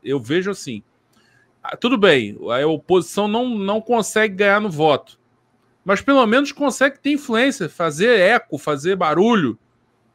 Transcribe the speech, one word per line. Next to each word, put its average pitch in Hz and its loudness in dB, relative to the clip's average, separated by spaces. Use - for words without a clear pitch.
eu 135 -4
vejo 165 -4
assim, 123 -10
ah, - -10
tudo 247 -2
bem, 135 2
a 131 0
oposição 175 -2
não, 240 -2
não 208 -4
consegue 220 -2
ganhar 202 2
no 214 -4
voto, 147 0
mas 190 0
pelo 269 4
menos 277 0
consegue 269 -2
ter 285 -4
influência, 240 -2
fazer 175 0
eco, 190 2
fazer 156 -2
barulho, 175 2